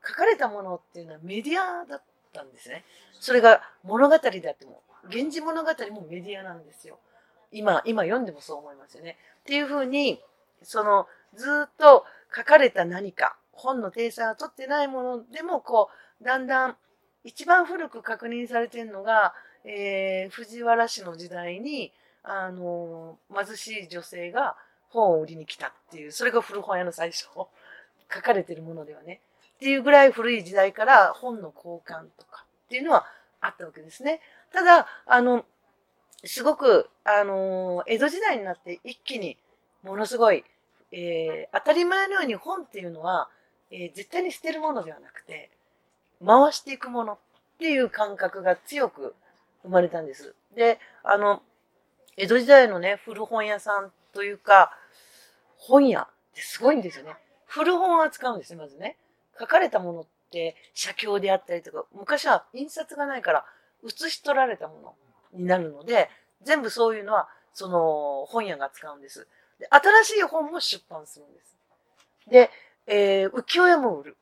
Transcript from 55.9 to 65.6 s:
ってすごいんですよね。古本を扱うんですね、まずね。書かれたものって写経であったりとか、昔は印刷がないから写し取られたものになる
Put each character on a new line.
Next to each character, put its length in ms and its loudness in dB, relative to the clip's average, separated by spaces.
っ 60 -12
て 60 -20
す 220 -14
ご 100 4
い 40 0
ん 60 -4
で 80 -12
す 80 -20
よ 60 -20
ね。 100 -18
古 320 -2
本 200 2
を 40 2
扱 280 -4
う 60 -10
ん 20 -14
で 60 -16
す 80 -20
ね、 60 -20
ま 100 -18
ず 80 -20
ね。 200 -14
書 80 -14
か 120 2
れ 120 2
た 80 -4
も 140 -6
の 80 -12
っ 60 -20
て 240 -8
写 180 -10
経 260 -4
で 140 0
あ 40 2
っ 80 -8
た 100 -8
り 80 -10
と 100 -20
か、 220 -12
昔 320 -4
は 260 2
印 180 -12
刷 240 -14
が 120 -6
な 100 -8
い 60 -10
か 100 -2
ら 140 -2
写 280 -12
し 100 -12
取 160 -2
ら 100 2
れ 100 -6
た 120 -14
も 140 -20
の 120 -20
に 140 -8
な 100 2
る 140 -6